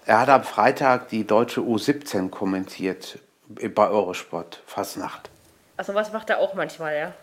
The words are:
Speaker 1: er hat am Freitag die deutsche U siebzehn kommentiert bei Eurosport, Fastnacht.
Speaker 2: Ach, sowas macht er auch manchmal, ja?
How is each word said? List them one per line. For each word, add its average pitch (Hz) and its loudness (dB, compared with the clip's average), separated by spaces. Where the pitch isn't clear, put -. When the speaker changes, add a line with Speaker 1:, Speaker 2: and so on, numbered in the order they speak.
Speaker 1:
er 113 6
hat - 4
am 110 8
Freitag 127 2
die 110 -2
deutsche 113 2
U 113 2
siebzehn 107 -2
kommentiert 95 -4
bei 104 2
Eurosport, 90 -4
Fastnacht. - -10
Speaker 2:
Ach, 190 -8
sowas 214 -2
macht 220 -6
er 208 2
auch 294 0
manchmal, 156 -6
ja? 160 -6